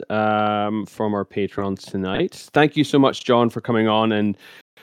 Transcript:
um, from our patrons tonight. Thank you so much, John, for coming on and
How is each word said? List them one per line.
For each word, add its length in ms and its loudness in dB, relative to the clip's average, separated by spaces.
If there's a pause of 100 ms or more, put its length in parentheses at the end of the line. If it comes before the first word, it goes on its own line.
(100)
um, 720 0
from 300 -4
our 100 -2
patrons 580 -6
tonight. 680 -6
Thank 240 2
you 80 2
so 140 2
much, 260 2
John, 240 4
for 140 -8
coming 260 0
on 240 2
and 240 0 (460)